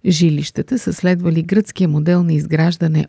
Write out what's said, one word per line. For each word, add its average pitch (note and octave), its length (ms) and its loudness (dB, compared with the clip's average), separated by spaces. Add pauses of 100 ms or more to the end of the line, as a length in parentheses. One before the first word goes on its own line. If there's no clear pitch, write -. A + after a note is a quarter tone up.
Жилищата D#3+ 760 0
са - 140 -6
следвали F3 500 0
гръцкия F#3+ 460 0
модел D#3 340 2
на E3 100 0
изграждане D#3+ 760 0